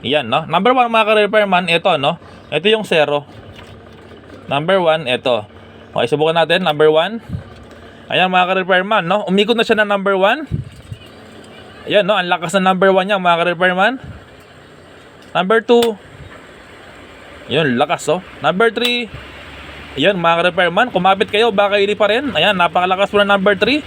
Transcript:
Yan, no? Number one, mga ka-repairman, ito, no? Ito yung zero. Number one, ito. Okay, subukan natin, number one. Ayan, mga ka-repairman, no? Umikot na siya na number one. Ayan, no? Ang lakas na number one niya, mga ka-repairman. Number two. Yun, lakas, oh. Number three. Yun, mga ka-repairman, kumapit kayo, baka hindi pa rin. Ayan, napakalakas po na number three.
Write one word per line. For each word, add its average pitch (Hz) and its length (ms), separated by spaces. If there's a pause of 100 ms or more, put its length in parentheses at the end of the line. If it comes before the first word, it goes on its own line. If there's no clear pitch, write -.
Yan, 131 240
no? 143 200
Number 185 240
one, 254 160
mga 220 200
ka-repairman, 202 600
ito, 170 320
no? 147 160 (320)
Ito 156 200
yung 214 200
zero. 143 400 (1200)
Number 160 320
one, 160 280
ito. 120 360 (480)
Okay, - 160
subukan 156 280
natin, 170 280
number 156 240
one. 175 320 (880)
Ayan, 180 240
mga 180 240
ka-repairman, 185 480
no? 185 240
Umikot 202 320
na 220 80
siya 214 160
na 208 40
number 196 280
one. 226 320 (1400)
Ayan, 190 160
no? 208 80
Ang 180 160
lakas 170 240
na 190 160
number 185 200
one 190 120
niya, 202 160
mga 175 240
ka-repairman. 180 560 (1400)
Number 190 240
two. 233 400 (1500)
Yun, 123 240
lakas, 151 320
oh. 175 160 (160)
Number 185 320
three. 240 400 (840)
Yun, 175 240
mga 170 180
ka-repairman, 180 540
kumapit 190 320
kayo, 226 240
baka 202 320
hindi 202 160
pa 208 160
rin. 269 240
Ayan, 190 160
napakalakas 180 560
po 202 80
na 202 160
number 202 240
three. 254 300